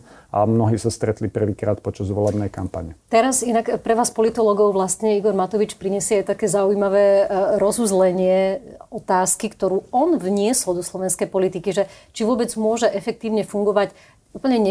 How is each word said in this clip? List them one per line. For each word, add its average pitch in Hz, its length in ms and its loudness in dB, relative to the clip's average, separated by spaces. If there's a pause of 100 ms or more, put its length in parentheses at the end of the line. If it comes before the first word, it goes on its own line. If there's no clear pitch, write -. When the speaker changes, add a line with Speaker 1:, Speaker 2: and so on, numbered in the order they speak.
(340)
Speaker 1:
a 104 140 2
mnohí 113 320 2
sa 117 100 -2
stretli 110 400 -4
prvýkrát 104 540 -2
počas 104 240 -6
volebnej 104 420 -2
kampane. 85 460 -10 (160)
Speaker 2:
Teraz 240 320 2
inak 233 400 -2
pre 220 160 0
vás 233 100 0
politologov 214 640 2
vlastne 196 460 0
Igor 202 160 0
Matovič 196 400 0
prinesie 196 480 -2
také 202 240 -2
zaujímavé, 202 580 2
e, 196 180 6 (360)
rozuzlenie 190 1040 2 (260)
otázky, 190 640 -2
ktorú 190 380 -2
on 311 240 2
vniesol 202 640 0
do 175 80 -8
slovenskej 185 400 -4
politiky, 185 480 -2
že 196 160 -2 (240)
či - 80 -4
vôbec 240 320 0
môže 226 320 0
efektívne 214 560 -2
fungovať 202 480 0 (400)
úplne 262 240 -2 (160)